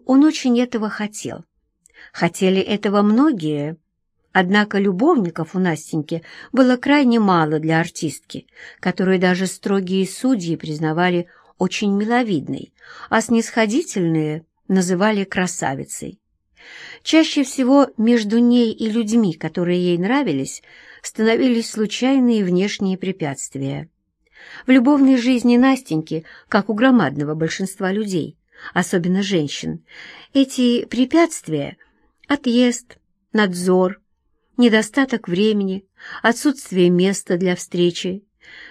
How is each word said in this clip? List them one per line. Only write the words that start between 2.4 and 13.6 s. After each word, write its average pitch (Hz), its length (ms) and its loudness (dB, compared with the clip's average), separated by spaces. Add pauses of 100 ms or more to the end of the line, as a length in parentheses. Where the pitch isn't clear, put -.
этого 202 400 0
многие, 175 800 0 (540)
однако 202 460 2
любовников 196 760 0
у 185 40 -2
Настеньки 165 640 -4 (300)
было 254 240 4
крайне 254 440 2
мало 165 380 2
для 160 220 0
артистки, - 680 -8 (320)
которую 185 380 0
даже 180 280 0
строгие 190 600 -2
судьи 185 500 -2
признавали 165 720 -2 (300)
очень 196 400 -2
миловидной, 214 760 -4 (340)
а 220 140 0
снисходительные 202 1200 -2 (240)